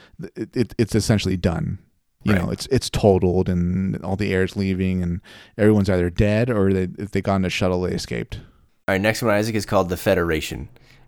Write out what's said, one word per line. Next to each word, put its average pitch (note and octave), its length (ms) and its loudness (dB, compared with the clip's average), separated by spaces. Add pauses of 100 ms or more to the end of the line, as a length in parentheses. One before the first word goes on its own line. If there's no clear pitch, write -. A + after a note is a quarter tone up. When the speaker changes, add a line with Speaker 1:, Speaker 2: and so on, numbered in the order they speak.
(200)
Speaker 1:
th-, - 140 -14
it, - 220 -8
it, A#2 220 -2
it's A2+ 180 0
essentially G2+ 400 2
done. F2 420 -2 (460)
You G#2 80 2
Speaker 2:
Right. F2+ 100 2
Speaker 1:
know, A2+ 80 -2
it's, - 220 -6
it's - 180 0
totaled F#2 580 2
and F2+ 540 -2
all F#2+ 140 -4
the G2 180 -2
air's F#2 220 0
leaving F#2 480 -2
and F2 160 -4 (360)
everyone's G#2+ 320 4
either F2+ 220 2
dead G#2+ 400 2
or G2 220 2
they, F#2 160 0 (100)
if G2 140 -10
they G2 100 -2
got G2 140 0
in F#2+ 80 0
a F#2 60 0
shuttle, F#2 320 0
they F2+ 100 -2
escaped. - 480 -8 (480)
Speaker 2:
All G2 60 2
right, F#2+ 60 0
next G#2+ 220 0
one, A2+ 100 2
Isaac, G#2+ 220 0
is G2+ 100 -2
called F#2+ 260 2
the F2 60 -2
Federation. E2 720 -2 (400)